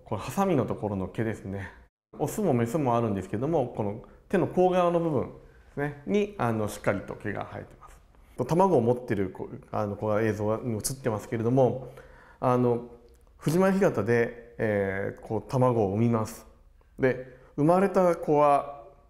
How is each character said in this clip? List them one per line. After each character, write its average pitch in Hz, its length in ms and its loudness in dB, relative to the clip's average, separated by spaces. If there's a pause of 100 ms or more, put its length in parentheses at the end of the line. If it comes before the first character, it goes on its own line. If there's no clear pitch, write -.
こ - 120 -6
の - 20 -8
ハ 98 120 -10
サ 196 140 0
ミ 185 120 2
の 113 100 2
と 95 80 -4
こ 107 140 -4
ろ 101 80 -4
の 92 120 -4
毛 117 160 -6
で 110 100 -4
す - 100 -12
ね。 98 260 -10 (480)
オ 151 100 -2
ス 214 140 -4
も 180 100 2
メ 117 140 2
ス 117 100 -4
も 127 220 2
あ - 20 2
る 117 80 0
ん 101 60 -2
で 95 80 -4
す - 80 -14
け 104 80 -4
ど 131 100 -4
も、 147 260 0
こ - 80 -4
の 104 200 -6 (260)
手 - 80 0
の 156 100 2
甲 180 220 2
側 180 220 2
の 170 100 2
部 170 80 0
分 120 200 0
で - 40 -14 (400)
す - 80 -8
ね、 143 260 -6
に、 208 300 0
あ 120 160 0
の、 107 160 -2
し - 80 -10
っ - 40 -18
か 113 120 0
り 98 80 -4
と - 140 -12
毛 101 180 -8
が 104 180 -8
生 104 100 -12
え - 20 -12
て 98 60 -16 (120)
ま - 80 -20
す。 - 580 -10
卵 175 300 4
を 123 60 6
持 113 100 4
っ 123 40 0
て - 180 -6
る 98 160 -2
子、 - 180 -12 (220)
あ 107 160 -2
の、 101 100 -6
子 113 100 -6
が 107 140 2
映 110 140 2
像 107 240 -2
に 117 160 -4
映 - 20 -4
っ 101 40 -6 (220)
て - 60 -4
ま 104 100 -2
す - 120 -12
け 120 80 -2
れ 110 60 -2
ど 117 60 2
も、 131 440 2 (460)
あ 127 180 2
の、 120 300 2 (500)
藤 160 200 0
前 190 140 4
干 190 80 0
潟 131 240 2
で、 117 540 0
え 101 600 -2
ー、 - 80 -18
こ 110 120 -4
う、 - 120 -8
卵 123 360 2
を 95 80 -2
産 110 80 2
み 117 80 4
ま 110 160 0
す。 - 200 -16 (520)
で、 127 400 -2 (180)
生 143 80 2
ま 175 160 6
れ 196 80 4
た 185 280 4
子 151 200 0
は、 147 460 2 (280)